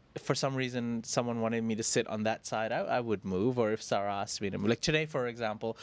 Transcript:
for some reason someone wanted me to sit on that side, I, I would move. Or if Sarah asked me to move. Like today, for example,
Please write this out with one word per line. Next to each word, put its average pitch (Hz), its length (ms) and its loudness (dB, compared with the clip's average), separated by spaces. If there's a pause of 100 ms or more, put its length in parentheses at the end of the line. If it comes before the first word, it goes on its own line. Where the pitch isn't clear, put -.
(180)
for - 160 -2
some 135 220 0
reason 120 480 -2
someone 120 360 0
wanted 113 220 2
me 113 140 2
to 110 60 -2
sit - 260 2
on 107 160 -2
that 110 220 0
side, 110 260 -2
I, 151 80 0
I 127 200 0
would 110 240 0
move. 98 340 2
Or 110 140 4
if 110 100 -2
Sarah 101 300 0
asked 101 280 -4
me 196 100 0
to 190 80 -4
move. 101 120 0
Like 117 100 2
today, 156 260 2
for 135 220 -2
example, 113 540 -4